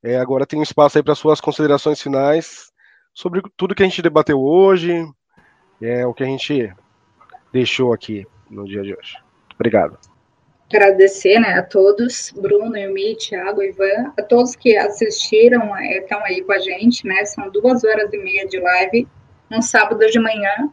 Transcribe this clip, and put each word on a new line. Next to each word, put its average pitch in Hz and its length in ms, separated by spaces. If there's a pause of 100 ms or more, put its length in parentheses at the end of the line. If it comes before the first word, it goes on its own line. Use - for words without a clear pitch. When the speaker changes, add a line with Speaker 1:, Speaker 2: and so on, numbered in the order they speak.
Speaker 1:
É, 120 140
agora 131 300
tem 151 140
um - 20
espaço 147 340
aí 151 60
para 147 120
suas 151 260
considerações 147 600
finais 143 720 (420)
sobre 185 300 (140)
tudo 185 180
que - 80
a 190 40
gente 180 140
debateu 151 400
hoje, 175 640 (760)
é, 123 240
o 120 80
que - 80
a 131 40
gente 131 460 (800)
deixou 123 400
aqui 104 340 (240)
no 101 140
dia 98 180
de 98 120
hoje. - 220 (380)
Obrigado. 104 440 (720)
Speaker 2:
Agradecer, 196 720
né, 202 140
a 180 80
todos, 202 760
Bruno, 208 400
Elmi, 196 400
Thiago, 202 460
Ivan, 196 560
a 208 40
todos 247 320
que 226 220
assistiram, 214 1000
é, 185 220
estão 208 260
aí 185 180
com 196 100
a 196 60
gente, 190 480
né, 220 180
são 202 260
duas 240 340
horas 214 280
e 208 60
meia 190 280
de 185 140
live, 185 480 (420)
num 226 120
sábado 220 440
de 226 120
manhã 220 540